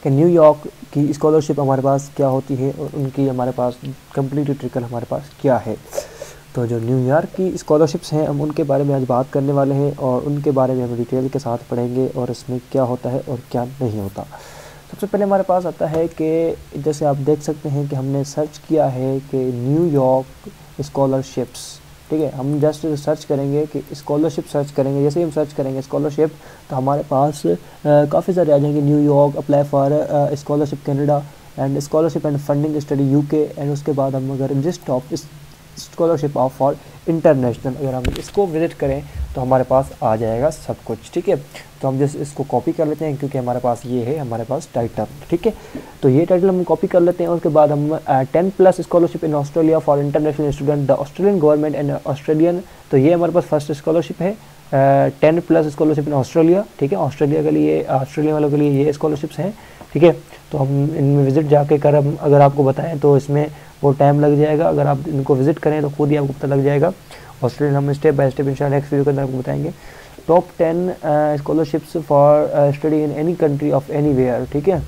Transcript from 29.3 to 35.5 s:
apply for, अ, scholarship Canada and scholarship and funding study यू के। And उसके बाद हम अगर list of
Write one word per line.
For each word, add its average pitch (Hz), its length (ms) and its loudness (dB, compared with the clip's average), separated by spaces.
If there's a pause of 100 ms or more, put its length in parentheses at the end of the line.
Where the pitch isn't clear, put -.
apply 143 300 0 (100)
for, 139 180 2
अ, 151 420 0
scholarship 147 540 -4
Canada 143 340 0 (360)
and 139 300 -4
scholarship 160 420 0
and 143 200 -4
funding 151 300 0
study 143 200 -2
यू 139 220 2
के। 147 320 -2
And 143 140 -6
उसके 147 240 -4
बाद 135 220 -2
हम 135 160 -4
अगर 139 240 -4
list 151 340 -4
of 131 140 -2 (760)